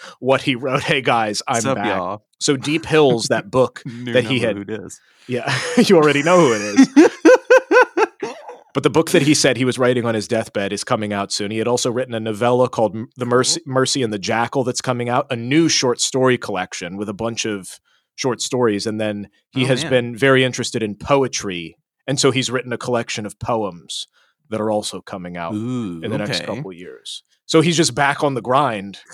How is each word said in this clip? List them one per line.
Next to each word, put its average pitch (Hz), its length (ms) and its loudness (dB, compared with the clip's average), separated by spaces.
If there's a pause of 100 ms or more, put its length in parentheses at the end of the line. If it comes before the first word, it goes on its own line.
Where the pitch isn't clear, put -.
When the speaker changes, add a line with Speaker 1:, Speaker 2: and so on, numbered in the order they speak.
(200)
Speaker 1:
what 131 240 0
he 135 120 -2
wrote. 131 280 -4
"Hey, 147 180 0
guys, 113 460 0
I'm 120 140 0
Speaker 2:
Sup, 135 140 0
Speaker 1:
back." 104 120 -4 (100)
Speaker 2:
y'all? 95 260 -6 (180)
Speaker 1:
So 147 140 2
Deep 147 300 -4
Hills, 131 440 4
that 107 220 -2
book 127 320 0
Speaker 2:
<laughs> - 20 -12
New 120 280 -10
Speaker 1:
that 123 120 4
he 127 140 -2
Speaker 2:
number, 117 80 0
Speaker 1:
had 104 100 -2
Speaker 2:
who 101 60 -8
dis? 98 360 -12 (280)
Speaker 1:
Yeah, 123 260 -4 (180)
<laughs> - 60 -4
you 208 200 6
already 143 260 6
know 180 160 6
who 135 140 6
it 107 80 -2
is. 262 520 6
Speaker 2:
<laughs> - 160 4 (1500)
Speaker 1:
But 135 80 -2
the 143 80 4
book 160 200 2
that 160 120 4
he 147 100 6
said 131 240 2
he 127 80 0
was 123 140 0
writing 123 260 2
on 117 80 0
his 107 140 -4
deathbed 104 440 -2
is 101 120 -6
coming 107 280 -2
out 98 200 -4
soon. 101 180 -6
He 110 80 -6
had 110 100 -2
also 123 240 0
written 123 220 -6
a 113 60 -4
novella 120 500 0
called 107 260 -2
M-, 113 220 -10
The 123 80 -6
Mercy, 123 400 2
Speaker 2:
Cool. 135 80 -8
Speaker 1:
Mercy 131 300 0
and 107 100 -2
the 104 60 -4
Jackal 113 440 -2
that's 120 160 -4
coming 120 300 -4
out, 127 220 0
a 127 40 -4
new 139 340 2
short 127 300 0
story 127 380 0
collection 90 580 -8
with 101 140 -6
a 104 40 -6
bunch 113 320 -6
of 101 340 -8 (360)
short 123 260 -4
stories. 110 440 0
And 107 160 -4
then 104 280 -6 (200)
he 131 140 0
Speaker 2:
Oh, 127 60 -2
Speaker 1:
has 131 140 0
Speaker 2:
man. 160 60 -6
Speaker 1:
been 120 260 0
very 131 280 4
interested 120 400 -4
in 104 120 -4
poetry. 104 840 -2 (300)
And 131 120 -4
so 139 100 4
he's 120 220 -2
written 127 200 -6
a 113 60 -4
collection 117 480 -4
of - 140 -12
poems 101 640 -6 (440)
that 107 120 -4
are 110 80 -2
also 104 320 -4
coming 90 340 -12
out 85 200 -6
Speaker 2:
Ooh, 110 480 -8
Speaker 1:
in 107 80 -6
the 123 80 -4
next 98 220 -6
Speaker 2:
okay. 82 40 -10 (100)
Speaker 1:
couple 160 160 -10
years. - 520 -18 (240)
So 160 140 4
he's 160 140 2
just 127 200 0
back 143 280 0
on 139 120 0
the 117 60 -6
grind. 113 580 -2 (140)